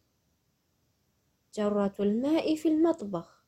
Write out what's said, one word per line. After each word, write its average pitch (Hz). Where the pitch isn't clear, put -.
جرة 202
الماء 262
في 311
المطبخ. 311